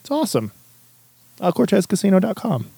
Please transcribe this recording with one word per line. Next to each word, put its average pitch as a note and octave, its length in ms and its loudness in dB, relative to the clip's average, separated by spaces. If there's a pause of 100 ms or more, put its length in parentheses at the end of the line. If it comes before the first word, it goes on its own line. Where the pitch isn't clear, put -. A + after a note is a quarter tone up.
It's - 100 -12
awesome. G3 420 -2 (880)
El F3+ 140 0
Cortez G3 320 2
Casino F#3+ 340 2
dot F#3 160 -2
com. B2+ 300 -4 (120)